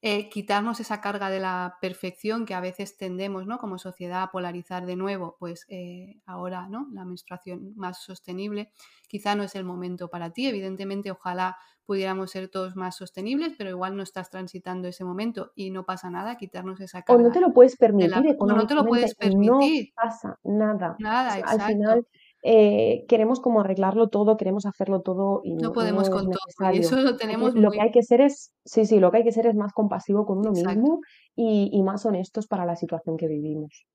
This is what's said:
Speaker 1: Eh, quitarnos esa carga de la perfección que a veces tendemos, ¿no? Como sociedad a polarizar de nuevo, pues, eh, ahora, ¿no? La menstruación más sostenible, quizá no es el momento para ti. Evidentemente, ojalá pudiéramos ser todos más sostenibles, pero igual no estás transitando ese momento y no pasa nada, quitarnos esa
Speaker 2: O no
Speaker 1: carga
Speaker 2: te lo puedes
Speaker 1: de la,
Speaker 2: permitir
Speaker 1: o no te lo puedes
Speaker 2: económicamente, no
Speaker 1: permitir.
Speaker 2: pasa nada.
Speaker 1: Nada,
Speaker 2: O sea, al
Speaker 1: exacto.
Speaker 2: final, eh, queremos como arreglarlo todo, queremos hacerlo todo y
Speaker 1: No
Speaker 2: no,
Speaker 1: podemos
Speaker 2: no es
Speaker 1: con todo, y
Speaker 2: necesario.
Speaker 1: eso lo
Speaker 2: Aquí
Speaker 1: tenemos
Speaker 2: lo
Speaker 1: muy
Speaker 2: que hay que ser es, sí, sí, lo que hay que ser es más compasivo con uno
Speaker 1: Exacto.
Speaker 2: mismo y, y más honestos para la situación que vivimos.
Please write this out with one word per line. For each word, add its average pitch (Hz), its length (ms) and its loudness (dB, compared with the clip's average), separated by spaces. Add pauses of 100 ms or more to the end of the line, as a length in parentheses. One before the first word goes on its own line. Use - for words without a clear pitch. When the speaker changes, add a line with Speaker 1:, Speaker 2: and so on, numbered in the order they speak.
Speaker 1:
Eh, 208 280 -4
quitarnos 208 500 -2
esa 208 220 -8
carga 202 280 -6
de 190 100 -4
la 185 400 -6
perfección 196 640 -6
que 202 80 -8
a 180 60 -6
veces 185 360 -10
tendemos, 190 500 -8
¿no? 233 120 -10
Como 190 200 -10
sociedad 180 440 -8
a 185 100 -8
polarizar 180 540 -8
de 180 100 -6
nuevo, 185 420 -6
pues, 170 300 -14
eh, 180 580 -16
ahora, 180 420 -10
¿no? 240 240 -10
La 196 120 -14
menstruación 180 720 -16
más 185 260 -12
sostenible, 202 680 -12 (360)
quizá 208 280 -4
no 202 80 -2
es 190 100 -12
el 190 100 -8
momento 180 440 -10
para 170 240 -10
ti. 247 160 -4
Evidentemente, 196 600 -8
ojalá 185 480 -6 (260)
pudiéramos 190 460 -4
ser 185 180 -10
todos 185 280 -8
más 180 200 -8
sostenibles, 262 640 -6
pero 196 120 -8
igual 185 260 -6
no 196 60 -6
estás 185 280 -12
transitando 180 580 -10
ese 180 160 -12
momento 196 500 -6
y 190 160 -10
no 190 140 -10
pasa 185 260 -10
nada, 196 280 -8
quitarnos 185 420 -12
esa 185 260 -14
Speaker 2:
O 247 120 8
no 240 60 6
Speaker 1:
carga 240 80 6
Speaker 2:
te 349 80 2
lo 359 120 4
puedes 247 200 10
Speaker 1:
de 202 360 4
la, 185 120 0
Speaker 2:
permitir 294 180 4
Speaker 1:
o 202 140 2
no 220 140 4
te 277 80 -2
lo 285 120 4
puedes 233 260 2
Speaker 2:
económicamente, 202 340 2
no 247 140 6
Speaker 1:
permitir. 285 340 2
Speaker 2:
pasa 226 500 -6
nada. 202 540 -2
Speaker 1:
Nada, 226 320 -2
Speaker 2:
O - 20 -
sea, 196 140 -4
al - 120 0
Speaker 1:
exacto. 208 140 0
Speaker 2:
final, 220 340 2 (360)
eh, 220 680 6
queremos 233 320 4
como 233 200 2
arreglarlo 190 480 2
todo, 208 280 2
queremos 202 300 -2
hacerlo 190 360 -2
todo 190 420 -2
y 175 120 -6
Speaker 1:
No 160 120 -2
Speaker 2:
no, - 40 -4
Speaker 1:
podemos 208 360 0
Speaker 2:
no 190 100 0
es 196 40 -2
Speaker 1:
con 190 80 -2
todo, 190 100 -2 (320)
y 185 60 4
Speaker 2:
necesario. - 0 -
Speaker 1:
eso 170 220 2
lo 269 100 4
Speaker 2:
Aquí 233 80 -2
Speaker 1:
tenemos 226 360 0
Speaker 2:
lo 214 140 8
Speaker 1:
muy 208 80 0
Speaker 2:
que 208 60 2
hay 220 80 4
que 233 120 6
ser 240 180 4
es, 277 340 2 (100)
sí, 220 220 2
sí, 208 140 6
lo 180 100 8
que 220 80 4
hay 233 60 4
que 233 80 2
ser 226 140 2
es 220 100 2
más 208 160 -2
compasivo 208 540 0
con 190 120 -2
uno 214 120 0
Speaker 1:
Exacto. 196 300 0
Speaker 2:
mismo 302 200 4 (340)
y, 214 380 2
y 196 100 2
más 196 240 -2
honestos 185 400 -2
para 180 180 -4
la 170 120 -4
situación 165 400 -6
que 165 120 -4
vivimos. 151 680 -6